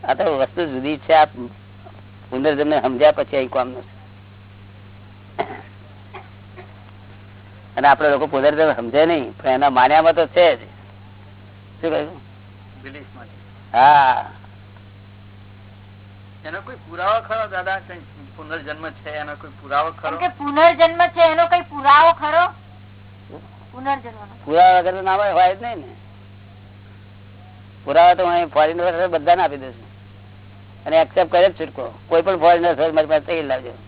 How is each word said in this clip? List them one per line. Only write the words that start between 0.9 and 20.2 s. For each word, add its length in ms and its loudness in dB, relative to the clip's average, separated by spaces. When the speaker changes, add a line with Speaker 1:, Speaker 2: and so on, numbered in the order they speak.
Speaker 1:
છે. 160 -2
આ 120 6
પુનર્જન્મ 520 -2
સમજ્યા 300 2
પછી 260 -4
અહીં 120 -4
કામનું 320 -6
છે. 120 -20
અને 100 2
આપડે 220 4
લોકો 180 0
પુનર્જન્મ 460 0
સમજે 320 0
નહીં, 320 -4
પણ 120 -4
એના 200 2
માન્યામાં 440 4
તો 120 0
છે 300 2
જ. 40 -16
શું 100 -4
કહ્યું? 300 -6
Speaker 2:
બિલીફમાં. 440 -20
Speaker 1:
હા. 580 4
Speaker 2:
એનો 160 -12
કોઈ 140 -18
પુરાવો 460 -4
ખરો, 260 -6
દાદા? 320 -8
કઈ 200 -18
પુનર્જન્મ 540 -12
છે 200 -18
એનો 260 -12
કોઈ 160 -20
પુરાવો 300 -4
ખરો? 200 -10
Speaker 3:
એમ 60 -10
કે 100 -4